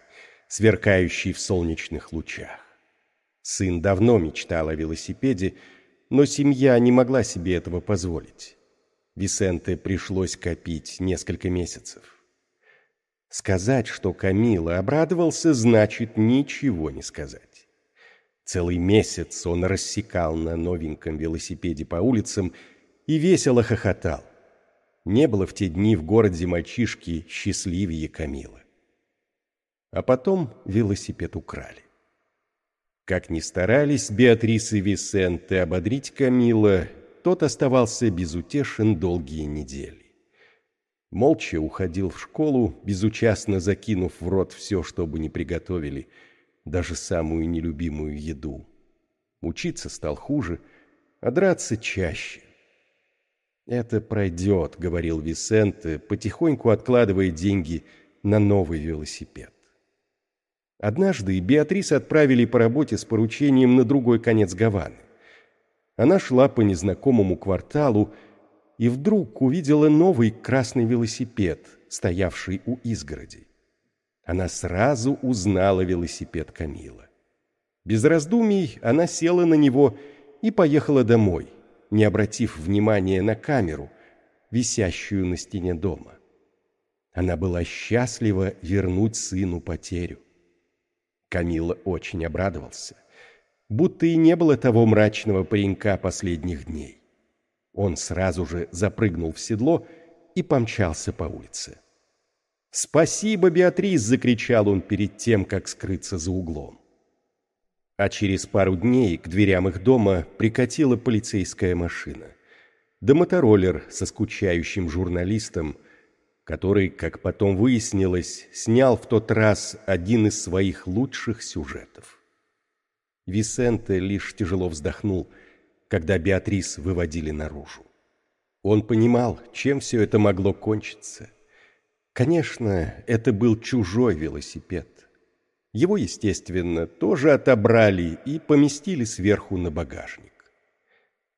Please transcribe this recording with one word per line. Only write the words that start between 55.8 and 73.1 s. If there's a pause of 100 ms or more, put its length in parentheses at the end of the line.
потихоньку
откладывая
деньги (400)
на
новый
велосипед. (1300)
Однажды
Беатрис
отправили
по
работе
с
поручением
на
другой
конец
Гаваны. (1040)
Она
шла
по
незнакомому
кварталу (640)
и
вдруг
увидела
новый
красный
велосипед, (220)
стоявший
у
изгороди. (760)